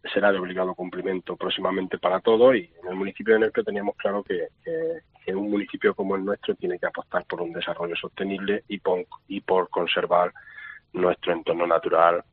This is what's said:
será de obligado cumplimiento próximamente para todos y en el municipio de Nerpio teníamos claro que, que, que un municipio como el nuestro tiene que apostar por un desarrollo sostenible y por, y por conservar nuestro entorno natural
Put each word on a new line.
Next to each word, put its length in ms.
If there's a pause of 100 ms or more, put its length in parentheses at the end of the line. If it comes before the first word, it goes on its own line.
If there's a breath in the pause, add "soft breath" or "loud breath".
(140)
será 160
de 80
obligado 380
cumplimiento 580
próximamente 640
para 220
todos 340
y 160 (100)
en 100
el 40
municipio 400
de 60
Nerpio 240
teníamos 320
claro 260
que, 260 (160)
que, 360 (240)
que 100
un 160
municipio 440
como 220
el 80
nuestro 300
tiene 240
que 80
apostar 400
por 160
un 100
desarrollo 440
sostenible 720
y 100
por, 260 (240)
y 120
por 280
conservar 640 (600 loud breath)
nuestro 400
entorno 340
natural 680